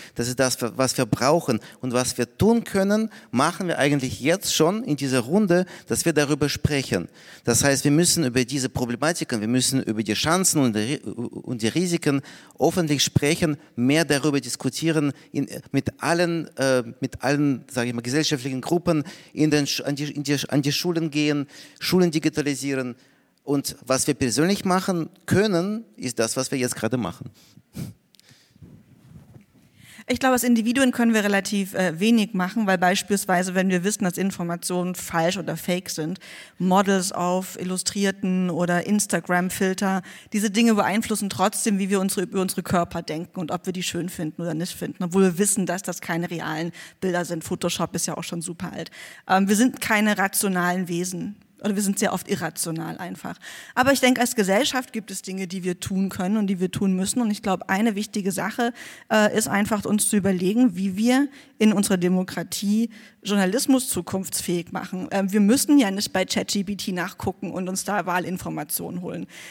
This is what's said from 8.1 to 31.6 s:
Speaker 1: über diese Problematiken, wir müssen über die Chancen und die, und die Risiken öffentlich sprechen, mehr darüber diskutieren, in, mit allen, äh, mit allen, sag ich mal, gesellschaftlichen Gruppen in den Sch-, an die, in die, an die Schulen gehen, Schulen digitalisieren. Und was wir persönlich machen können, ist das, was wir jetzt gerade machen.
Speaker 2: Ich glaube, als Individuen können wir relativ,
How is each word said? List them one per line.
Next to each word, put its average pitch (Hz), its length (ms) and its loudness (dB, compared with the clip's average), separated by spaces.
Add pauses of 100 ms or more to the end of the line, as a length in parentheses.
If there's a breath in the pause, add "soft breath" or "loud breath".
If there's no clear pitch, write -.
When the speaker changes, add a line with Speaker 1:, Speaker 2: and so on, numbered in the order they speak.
Speaker 1:
über 123 220 2
diese 127 240 -2
Problematiken, 120 720 -2
wir 110 80 -2
müssen 127 340 2
über 110 200 -2
die 104 100 -2
Chancen 160 480 2
und 120 160 2
die, 117 240 -2
und 120 600 -8
die 113 60 0
Risiken 160 540 0 (360 loud breath)
öffentlich 151 460 2
sprechen, 151 540 2 (180 loud breath)
mehr 143 300 4
darüber 143 340 2
diskutieren, 143 720 -2 (220 loud breath)
in, 139 160 -4 (240)
mit - 280 -2
allen, 170 540 0
äh, 131 280 2 (180)
mit - 220 -6
allen, 143 460 2
sag 120 180 -2
ich 120 60 -4
mal, 117 80 -4
gesellschaftlichen 131 600 -2
Gruppen 165 420 0 (300 loud breath)
in 151 180 2
den 147 140 2
Sch-, - 180 -4
an 143 140 -2
die, 147 120 -4
in 143 140 -8
die, 139 140 0 (100)
an 143 140 0
die 143 100 0
Schulen 165 400 -2
gehen, 147 340 0 (360 loud breath)
Schulen 180 280 4
digitalisieren. 139 880 -2 (480 soft breath)
Und 139 320 -2 (100)
was 131 220 2
wir 147 80 2
persönlich 147 500 0
machen 185 420 0 (200)
können, 208 580 2 (120)
ist 123 200 -6
das, 113 180 0
was 131 140 -2
wir 143 80 -2
jetzt 123 180 0
gerade 113 220 -2
machen. 90 320 -6 (2750 loud breath)
Speaker 2:
Ich 247 120 0
glaube, 262 140 4
als 247 100 2
Individuen 240 480 4
können 233 220 2
wir 214 100 4
relativ, 196 520 0